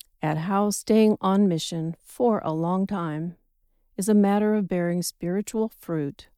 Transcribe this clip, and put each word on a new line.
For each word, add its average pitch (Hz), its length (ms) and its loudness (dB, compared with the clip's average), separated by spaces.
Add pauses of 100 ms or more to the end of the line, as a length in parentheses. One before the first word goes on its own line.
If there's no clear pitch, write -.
(200)
at 156 180 -2
how 196 340 0
staying 214 500 4
on 196 260 4
mission 165 560 -4
for 233 360 0
a - 120 -4
long 175 360 -2
time 170 480 -6 (640)
is 196 120 -2
a 208 60 4
matter 208 400 4
of 202 120 0
bearing 175 360 -2
spiritual 208 640 -4
fruit - 680 -8